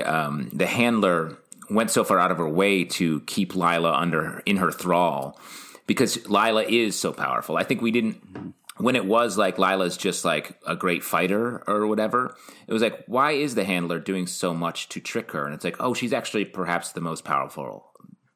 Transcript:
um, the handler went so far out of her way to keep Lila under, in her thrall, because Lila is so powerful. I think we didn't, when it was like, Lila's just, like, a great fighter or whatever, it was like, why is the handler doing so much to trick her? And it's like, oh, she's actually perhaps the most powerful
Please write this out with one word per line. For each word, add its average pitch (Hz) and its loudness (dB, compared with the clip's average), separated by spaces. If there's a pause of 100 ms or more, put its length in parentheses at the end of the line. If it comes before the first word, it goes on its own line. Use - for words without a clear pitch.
um, 76 -2
the 90 2
handler 98 2 (320)
went 110 2
so 117 4
far 95 4
out 90 4
of 87 -2
her 82 0
way 92 4
to 82 0
keep - -4
Lila 85 2
under, 80 0
in 101 2
her 90 2
thrall, 82 0 (480)
because - 0
Lila 110 4
is 113 2
so 85 -2
powerful. 69 -2
I 90 2
think 123 -2
we 117 2
didn't, - -4 (240)
when 127 2
it 107 0
was 107 2
like, 98 2
Lila's 95 2
just, 92 -2
like, 78 -2
a 85 -2
great 87 0
fighter 101 0
or 104 2
whatever, 107 0 (320)
it - -6
was 110 2
like, - -2
why 131 2
is 143 -2
the 104 2
handler 87 -2
doing 92 -4
so 90 -2
much 82 -4
to - -10
trick - -8
her? 76 -4
And 73 -6
it's 82 -8
like, 85 -6
oh, 123 -2
she's 117 -4
actually 113 -2
perhaps 87 -4
the 85 -8
most 82 -6
powerful 67 -6 (440)